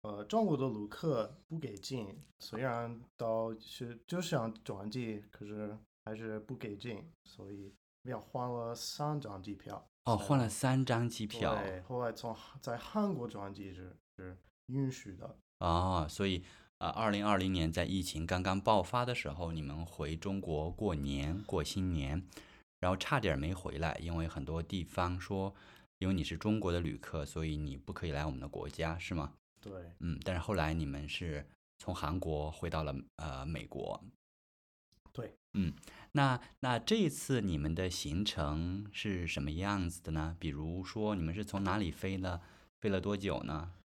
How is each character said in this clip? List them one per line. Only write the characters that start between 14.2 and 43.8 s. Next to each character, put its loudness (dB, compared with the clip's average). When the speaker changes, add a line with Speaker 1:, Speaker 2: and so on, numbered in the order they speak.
Speaker 1:
允 0
许 -10
的。 -12
Speaker 2:
哦， 4
所 0
以， 0
呃， 0
二 2
零 2
二 8
零 4
年 4
在 2
疫 2
情 -2
刚 2
刚 2
爆 6
发 0
的 0
时 -2
候， -2
你 -2
们 -4
回 -2
中 -2
国 0
过 0
年， 0
过 2
新 2
年， 2
然 4
后 4
差 2
点 4
没 0
回 -6
来， 0
因 -2
为 2
很 -4
多 -2
地 -2
方 0
说， -2
因 2
为 6
你 2
是 -4
中 2
国 2
的 4
旅 0
客， -4
所 -2
以 0
你 -2
不 -10
可 -4
以 0
来 0
我 2
们 -6
的 -6
国 -6
家， 0
是 -6
吗？ -2
Speaker 1:
对。 -10
Speaker 2:
嗯， 0
但 0
是 0
后 0
来 4
你 2
们 -4
是 -4
从 -4
韩 0
国 0
回 -4
到 2
了， 0
呃， -6
美 -4
国。 -4
Speaker 1:
对。 -8
Speaker 2:
嗯， 4
那， 6
那 4
这 4
一 6
次 2
你 4
们 2
的 2
行 0
程 0
是 0
什 -2
么 0
样 2
子 -10
的 -4
呢？ 2
比 -2
如 -2
说 0
你 0
们 0
是 -2
从 -2
哪 2
里 2
飞 -2
呢？ 0
飞 2
了 4
多 2
久 0
呢？ -4